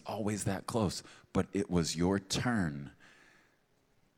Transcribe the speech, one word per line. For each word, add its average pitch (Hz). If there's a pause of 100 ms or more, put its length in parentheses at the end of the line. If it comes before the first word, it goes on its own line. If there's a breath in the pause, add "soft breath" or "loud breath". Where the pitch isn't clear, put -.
always 104
that -
close, 107 (320 loud breath)
but 95
it 98
was 80
your 90
turn 85 (1300 soft breath)